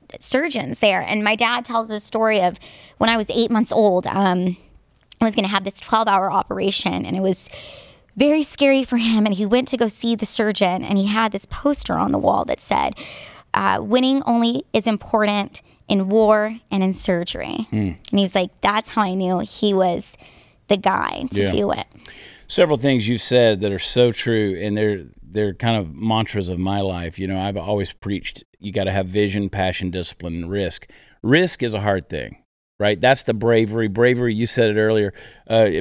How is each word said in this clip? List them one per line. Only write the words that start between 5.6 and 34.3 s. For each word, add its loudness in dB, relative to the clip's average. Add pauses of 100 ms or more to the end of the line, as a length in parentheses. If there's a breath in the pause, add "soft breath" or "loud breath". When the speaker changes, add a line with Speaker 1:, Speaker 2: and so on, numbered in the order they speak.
Speaker 1:
this -6
twelve-hour 2
operation, -2
and -4
it -2
was 0 (680 loud breath)
very 4
scary 2
for 0
him. 2
And 0
he -2
went 2
to -2
go 2
see -2
the -4
surgeon, 0
and 0
he 2
had 0
this -6
poster -2
on 0
the 0
wall 2
that -4
said, 0 (600 loud breath)
uh, 2
"Winning 2
only 0 (100)
is 0
important -2 (260 soft breath)
in 0
war 4 (140)
and 0
in 2
surgery." -4
Speaker 2:
Hmm. -4
Speaker 1:
And -2 (120)
he 2
was -2
like, -2 (100)
"That's -2
how 0
I -2
knew 0
he -2
was 0 (520 soft breath)
the 4
guy -2
to 0
Speaker 2:
Yeah. 2
Speaker 1:
do 0
it." -6 (600 loud breath)
Speaker 2:
Several 4
things 2
you've 0
said 4
that 0
are -2
so 2
true, 0
and -2
they're, 0 (180)
they're -2
kind 0
of -6
mantras -2
of -4
my -2
life. -6
You -6
know, -4
I've -4
always -4
preached, -8 (140)
you -12
gotta -2
have -2
vision, 0
passion, -4
discipline, -8
and -8
risk. -4 (360 soft breath)
Risk 2
is -2
a -4
hard -2
thing, -8 (420)
right? 0
That's 4
the 0
bravery. 2
Bravery, 2